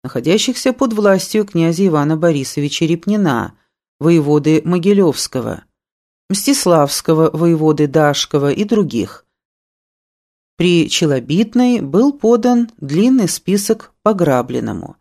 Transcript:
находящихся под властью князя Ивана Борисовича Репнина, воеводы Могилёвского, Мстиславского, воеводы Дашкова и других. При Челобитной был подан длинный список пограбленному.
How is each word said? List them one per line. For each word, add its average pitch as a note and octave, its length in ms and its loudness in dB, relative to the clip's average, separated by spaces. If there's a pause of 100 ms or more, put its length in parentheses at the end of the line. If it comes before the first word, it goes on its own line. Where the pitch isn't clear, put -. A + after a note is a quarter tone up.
находящихся F#3+ 680 -2
под B3 200 -2
властью G3+ 520 0
князя E3+ 420 0
Ивана D3+ 300 0
Борисовича D3+ 680 -2
Репнина, E3 680 -2 (440)
воеводы D3+ 640 2
Могилёвского, E3+ 1000 -2 (680)
Мстиславского, E3 1000 0
воеводы D#3 540 2
Дашкова C#3+ 640 0
и G3+ 120 -2
других. F#3 600 -2 (1300)
При F3 320 2
Челобитной F#3+ 920 0
был G#3 320 0
подан A#3+ 640 0
длинный G3 500 0
список - 640 -4 (100)
пограбленному. B2 1000 -2